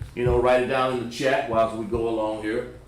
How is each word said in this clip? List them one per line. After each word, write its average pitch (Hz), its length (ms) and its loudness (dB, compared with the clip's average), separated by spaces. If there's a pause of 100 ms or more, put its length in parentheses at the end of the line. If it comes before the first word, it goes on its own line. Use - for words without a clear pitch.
(140)
you 120 100 -4
know, 123 160 4
write 127 220 6
it 120 40 0
down 127 280 0
in 117 140 -4
the 120 60 -10
chat 135 360 0
while 113 260 2
we 113 100 -6
go 113 220 -2
along 107 340 -2
here. 120 320 -4 (140)